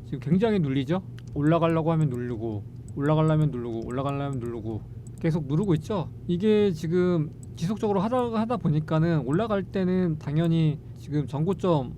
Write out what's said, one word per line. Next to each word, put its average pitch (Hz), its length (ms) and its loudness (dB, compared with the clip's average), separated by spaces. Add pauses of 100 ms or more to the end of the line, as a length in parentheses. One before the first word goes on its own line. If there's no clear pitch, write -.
지금 143 140 -8
굉장히 196 400 2
눌리죠? 139 440 0 (320)
올라가려고 160 580 2
하면 156 160 2
누르고, 117 560 -4 (320)
올라가려면 156 560 4
누르고, 117 340 -4
올라가려면 139 540 -4
누르고 113 420 -6 (380)
계속 160 260 0
누르고 165 280 2
있죠? 156 360 -4 (160)
이게 208 460 4
지금 170 580 0 (240)
지속적으로 202 460 0
하다, 233 320 0
하다 226 240 0
보니까는 156 680 2
올라갈 202 360 0
때는 185 560 0
당연히 160 640 2 (160)
지금 143 320 -4
전고점 151 680 0